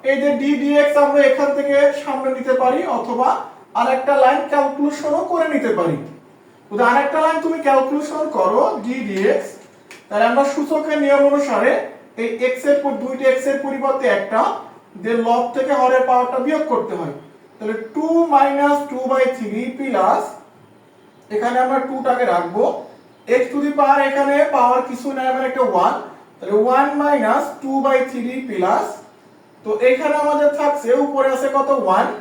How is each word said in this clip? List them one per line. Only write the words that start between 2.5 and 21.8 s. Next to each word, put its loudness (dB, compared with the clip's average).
পারি 2
অথবা -2
আরেকটা 0
লাইন 4
ক্যালকুলেশনও -2
করে 0
নিতে -2
পারি। -2
যদি 0
আরেকটা 0
লাইন 0
তুমি -2
ক্যালকুলেশন 0
করো 2
d -6
dx, 0
তাহলে 0
আমরা 4
সূচকের -2
নিয়ম 4
অনুসারে 2
এই -2
x -4
এর 4
পর, -2
দুইটা -6
x -4
এর -2
পরিবর্তে -2
একটা, 0
দিয়ে -2
লব 2
থেকে 0
হরের 4
পাওয়ারটা 2
বিয়োগ 0
করতে -4
হয়। -8
তাহলে -6
two -2
minus 2
two -6
by 2
three -6
plus, 0
এখানে 0
আমরা 0